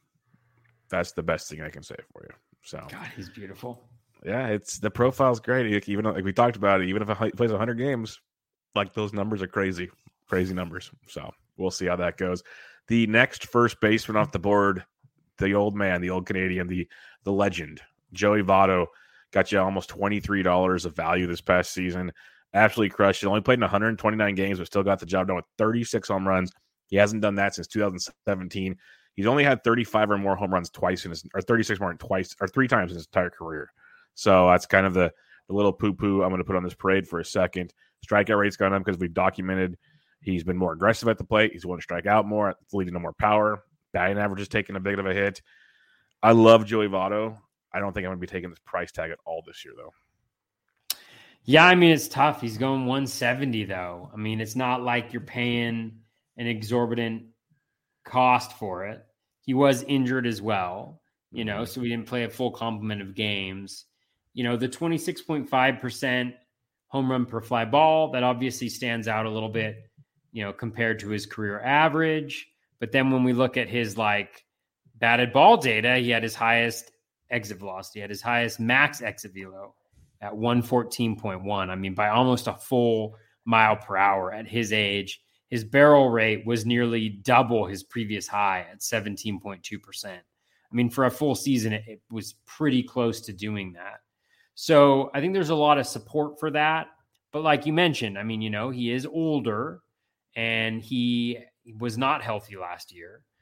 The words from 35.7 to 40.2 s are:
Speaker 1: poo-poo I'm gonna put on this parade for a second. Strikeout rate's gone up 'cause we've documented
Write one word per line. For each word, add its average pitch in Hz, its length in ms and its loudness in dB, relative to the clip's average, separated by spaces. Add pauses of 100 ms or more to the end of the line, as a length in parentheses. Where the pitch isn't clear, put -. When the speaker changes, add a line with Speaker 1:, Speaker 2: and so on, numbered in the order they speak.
Speaker 1:
poo-poo 98 500 0
I'm 92 60 2
gonna 90 140 -2
put 95 120 -4
on 90 80 -2
this 87 120 -8
parade 95 320 0
for 85 120 -6
a 85 60 -8
second. 90 480 -4 (340)
Strikeout 104 320 2
rate's 101 180 2
gone 98 160 2
up 98 120 -2
'cause 92 120 -2
we've 87 160 -4
documented 92 640 -2 (440)